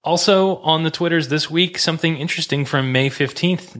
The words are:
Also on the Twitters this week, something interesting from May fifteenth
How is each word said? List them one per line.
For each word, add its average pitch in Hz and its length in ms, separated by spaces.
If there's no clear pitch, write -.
Also 190 540
on 160 260
the 156 60
Twitters 165 360
this 151 240
week, 175 260
something 165 400
interesting 143 480
from 131 280
May 131 160
fifteenth 147 720